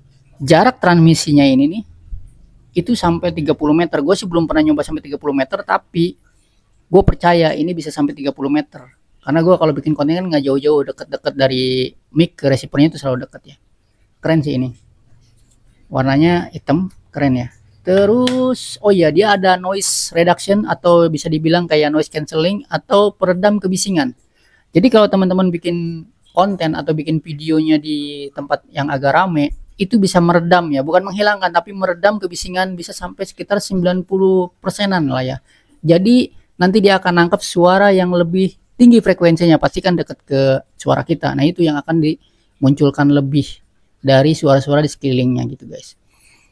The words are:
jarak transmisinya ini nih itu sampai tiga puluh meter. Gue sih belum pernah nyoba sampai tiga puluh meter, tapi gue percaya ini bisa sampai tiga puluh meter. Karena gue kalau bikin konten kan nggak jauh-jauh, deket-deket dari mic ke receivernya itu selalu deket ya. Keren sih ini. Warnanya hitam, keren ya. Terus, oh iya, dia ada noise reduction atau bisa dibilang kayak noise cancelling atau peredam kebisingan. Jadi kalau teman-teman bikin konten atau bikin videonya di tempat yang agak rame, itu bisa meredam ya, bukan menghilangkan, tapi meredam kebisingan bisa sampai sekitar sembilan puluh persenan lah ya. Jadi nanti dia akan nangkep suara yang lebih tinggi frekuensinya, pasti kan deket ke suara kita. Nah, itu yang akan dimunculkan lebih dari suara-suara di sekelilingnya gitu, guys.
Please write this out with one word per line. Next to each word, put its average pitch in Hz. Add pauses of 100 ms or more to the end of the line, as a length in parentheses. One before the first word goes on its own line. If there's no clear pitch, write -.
(420)
jarak 165
transmisinya 160
ini 135
nih 208 (880)
itu 180
sampai 175
tiga 160
puluh 151
meter. 160
Gue 175
sih -
belum 170
pernah -
nyoba 151
sampai -
tiga 143
puluh 139
meter, 135
tapi - (720)
gue 180
percaya 170
ini 156
bisa 156
sampai 147
tiga 139
puluh 139
meter. 143 (400)
Karena 160
gue 180
kalau 151
bikin 151
konten 147
kan 185
nggak 156
jauh-jauh, 139
deket-deket -
dari 131 (240)
mic 170
ke 139
receivernya 143
itu -
selalu 131
deket -
ya. - (600)
Keren 160
sih 139
ini. 127 (1200)
Warnanya 147
hitam, 170 (160)
keren 139
ya. 123 (340)
Terus, 247
oh 208
iya, 165
dia 202
ada 185
noise 185
reduction 175
atau 170
bisa 156
dibilang 165
kayak 151
noise 151
cancelling 160
atau 202
peredam 190
kebisingan. 185 (560)
Jadi 180
kalau 214
teman-teman 185
bikin 170 (240)
konten 175
atau 160
bikin 156
videonya 156
di 147
tempat 143
yang 143
agak 139
rame, 165 (240)
itu 196
bisa 190
meredam 170
ya, 139
bukan 185
menghilangkan, 202
tapi 175
meredam 190
kebisingan 185
bisa 175
sampai 185
sekitar 190
sembilan 180
puluh 190
persenan 190
lah 127
ya. 131 (440)
Jadi 220 (320)
nanti 190
dia 190
akan 170
nangkep 170
suara 185
yang 185
lebih 175 (240)
tinggi 240
frekuensinya, 170
pasti 151
kan 180
deket 147
ke 135 (160)
suara 139
kita. 139
Nah, 139
itu 175
yang 147
akan 165
dimunculkan 143
lebih 139 (340)
dari 135
suara-suara 143
di 151
sekelilingnya 127
gitu, -
guys. - (520)